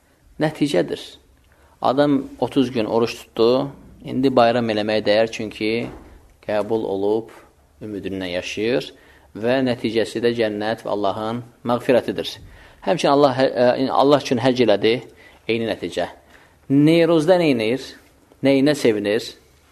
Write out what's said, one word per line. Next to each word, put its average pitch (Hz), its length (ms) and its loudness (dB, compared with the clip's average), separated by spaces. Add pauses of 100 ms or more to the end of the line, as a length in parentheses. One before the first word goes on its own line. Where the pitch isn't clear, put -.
(380)
nəticədir. 151 640 -2 (800)
Adam 139 380 2 (200)
otuz 123 320 0
gün 117 140 -2
oruç 113 320 0
tutdu, 131 540 0 (340)
indi 127 300 -2
bayram 117 340 4
eləməyə 107 380 0
dəyər, 113 260 2
çünki 107 380 -6 (760)
qəbul 107 480 -2
olub, 104 400 -2 (480)
ümidinlə 95 540 -8
yaşayır 113 560 -4 (420)
və 117 320 -2
nəticəsi 113 560 -2
də 120 160 0
cənnət 107 480 -4
və 101 80 -6
Allahın 107 480 -4 (240)
məğfirətidir. 117 720 0 (480)
Həmçinin 160 300 2
Allah, 143 260 4
hə-, 135 100 2 (140)
ə, 127 240 2
Allah 131 320 4
üçün 131 240 -2
həcc 127 240 2
elədi, 107 260 2 (540)
eyni 113 240 -2
nəticə. 85 380 -6 (580)
Neyruzda 165 720 4
nə 160 140 2
edir? 117 380 -2 (520)
Nəyinə 139 320 4
sevinir? 107 560 0 (380)